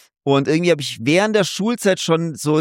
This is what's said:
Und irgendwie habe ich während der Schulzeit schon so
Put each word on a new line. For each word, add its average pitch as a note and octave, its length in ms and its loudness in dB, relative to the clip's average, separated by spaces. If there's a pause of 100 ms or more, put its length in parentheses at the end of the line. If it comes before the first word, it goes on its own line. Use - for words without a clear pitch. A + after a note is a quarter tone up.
(220)
Und C#3 260 2
irgendwie E3 240 2
habe D3 100 -2
ich A#2+ 180 -10
während F#3 360 2
der G3 80 2
Schulzeit G3 560 -2
schon E3 340 -2
so D3+ 260 -2